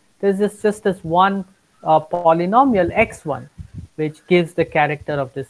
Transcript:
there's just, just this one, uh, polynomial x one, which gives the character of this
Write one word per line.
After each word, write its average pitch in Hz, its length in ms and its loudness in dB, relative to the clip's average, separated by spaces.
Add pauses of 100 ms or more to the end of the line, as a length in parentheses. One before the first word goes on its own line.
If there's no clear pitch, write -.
(180)
there's 196 200 0
just, 202 220 -2
just 208 220 -2
this 190 220 -4
one, 185 400 2 (400)
uh, 156 160 4
polynomial 175 920 2
x - 320 -2
one, 135 240 -8 (460)
which 156 320 -8
gives 175 280 0
the 165 100 0
character 151 480 -2
of 135 220 -6
this 135 160 -10